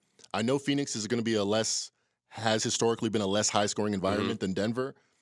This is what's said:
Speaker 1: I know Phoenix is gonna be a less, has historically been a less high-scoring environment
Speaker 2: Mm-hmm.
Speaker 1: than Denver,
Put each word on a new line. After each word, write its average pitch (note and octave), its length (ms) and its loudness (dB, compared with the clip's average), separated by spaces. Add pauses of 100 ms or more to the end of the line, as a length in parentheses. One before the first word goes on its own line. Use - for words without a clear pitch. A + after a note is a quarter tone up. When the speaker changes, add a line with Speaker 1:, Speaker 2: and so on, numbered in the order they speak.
(320)
Speaker 1:
I G#2 100 0
know C3 180 2
Phoenix C#3+ 340 -2
is G#2+ 140 -6
gonna A#2 140 0
be A2 120 0
a G#2 100 2
less, G#2+ 460 0 (380)
has A2 340 0
historically A#2 460 0
been G#2 140 0
a G2 40 0
less G#2 220 2
high-scoring G#2 460 0
environment G#2 440 0
Speaker 2:
Mm-hmm. F#2+ 140 -2
Speaker 1:
than - 0 -
Denver, A#2 420 -2 (280)